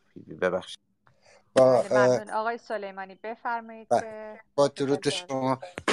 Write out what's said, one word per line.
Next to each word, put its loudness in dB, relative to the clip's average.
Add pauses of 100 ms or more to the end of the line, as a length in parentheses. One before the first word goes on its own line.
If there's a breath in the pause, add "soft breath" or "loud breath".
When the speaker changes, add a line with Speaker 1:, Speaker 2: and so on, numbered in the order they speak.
(140)
Speaker 1:
پی -18
وی، -16
ببخشید. -4 (760 soft breath)
Speaker 2:
با، 6
Speaker 3:
بله، 0
ممنون. 4
Speaker 2:
اه، -4
Speaker 3:
آقای -2
سلیمانی -10
بفرمایید -8
Speaker 2:
بله. 2
Speaker 3:
که -12 (140)
Speaker 2:
با 4
درود -2
به -4
Speaker 3:
اطلاع -2
دارید. -
Speaker 2:
شما. -2 (340 loud breath)